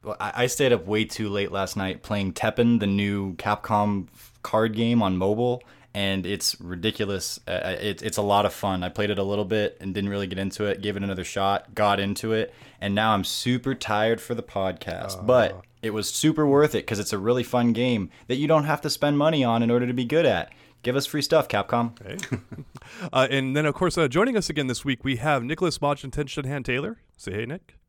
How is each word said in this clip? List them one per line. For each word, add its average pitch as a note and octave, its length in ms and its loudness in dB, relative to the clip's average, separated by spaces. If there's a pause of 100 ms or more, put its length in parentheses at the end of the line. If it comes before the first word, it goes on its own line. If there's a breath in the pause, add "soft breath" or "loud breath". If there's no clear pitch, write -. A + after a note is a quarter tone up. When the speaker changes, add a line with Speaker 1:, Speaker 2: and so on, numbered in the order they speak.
Speaker 1:
Well, - 160 -8
I, A2 260 -2
I - 20 2
stayed C3 260 4
up G2+ 140 2
way G#2+ 180 2
too G#2+ 240 -4
late G2+ 240 -2
last G2 240 -2
night F#2+ 260 -4
playing G2+ 300 -2
Teppen, A#2 480 4
the G2+ 60 0
new G2+ 480 0
Capcom G#2 800 0
f-, - 180 -20 (100)
card A2 320 0
game A#2 280 4
on F#2+ 160 2
mobile, A#2 440 0 (300 loud breath)
and G2 320 -2
it's - 340 -4
ridiculous. F#2 880 -4
Uh, - 40 -8
uh, F#2 280 -2
it, G2+ 240 -6
it's G#2+ 140 -4
a G#2+ 60 0
lot G2+ 240 4
of F#2 80 0
fun. F#2+ 280 -2
I F2+ 60 -4
played G#2 220 -2
it G2+ 80 0
a G2 40 0
little G#2 220 -2
bit G#2 340 -2
and F#2+ 140 -6
didn't G2+ 160 -2
really G2+ 180 -4
get F#2 120 -6
into G2 260 -4
it, G2+ 160 -2
gave G2+ 160 -4
it G2 60 -4
another F#2+ 220 -4
shot, G2 500 -2
got G2+ 260 4
into G2+ 320 -2
it, A2 220 -2 (260 loud breath)
and G2+ 140 -2
now A2 180 4
I'm G2 120 2
super B2 500 -2
tired A2 480 0
for A#2+ 120 -6
the A2+ 80 -6
podcast. F#2 760 -6
Speaker 2:
Uh. F#2 40 -10
Speaker 1:
But G#2+ 380 4 (220)
it A2+ 80 -4
was G#2+ 180 -4
super D3+ 380 2
worth C#3+ 280 6
it G#2 120 0
'cause G#2 120 -2
it's G#2 140 -4
a G#2 60 -2
really A#2+ 240 2
fun A#2+ 320 2
game A#2 340 0 (200 loud breath)
that B2+ 80 0
you C#3+ 120 0
don't D3+ 160 4
have D3+ 180 0
to D#3 60 -4
spend D3 300 2
money D3+ 260 4
on A#2 180 2
in A#2 80 2
order A#2+ 160 2
to B2 80 -2
be B2 120 -2
good D3+ 180 2
at. F#2+ 260 2 (320 loud breath)
Give B2 140 0
us C#3 80 0
free D3+ 160 -4
stuff, D3+ 260 4
Capcom. A#2 560 -2
Speaker 2:
Hey. G2+ 140 -10 (160)
<laughs> - 320 -10 (480 loud breath)
Uh, C3 180 4
and C3 240 -2
then, D3+ 120 2
of C#3+ 80 0
course, F3+ 240 0
uh, D#3 100 4
joining G#3 260 2
us G3+ 140 0
again D3 180 -2
this B2 160 -4
week, C#3 220 -2
we C3+ 120 -2
have C3 280 0
Nicholas D#3 340 -2
Majin C#3+ 320 -2
Tenshinhan C#3 540 -6
Taylor. C#3+ 340 -4 (200)
Say - 140 -10
hey, A2 140 -4
Nick. D#3 300 -14 (120)